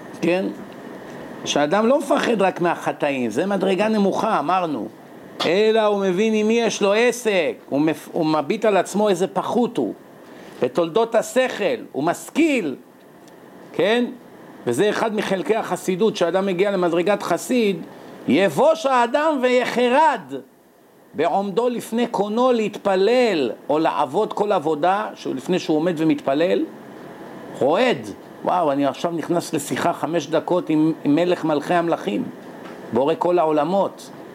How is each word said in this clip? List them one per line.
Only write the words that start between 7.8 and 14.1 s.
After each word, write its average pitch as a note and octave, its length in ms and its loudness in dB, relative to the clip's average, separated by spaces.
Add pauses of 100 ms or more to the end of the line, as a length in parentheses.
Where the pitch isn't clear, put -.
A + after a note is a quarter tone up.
מפ-, D#3 320 0
הוא E3 140 0
מביט D#3 380 0
על G#3 120 4
עצמו G3+ 320 0
איזה F#3 180 0
פחות - 500 -2
הוא. A2 180 -2 (680)
בתולדות F3 520 0
השכל, G#3 680 0 (100)
הוא C3+ 120 -4
משכיל, G3+ 720 0 (960)
כן? A3+ 320 2 (640)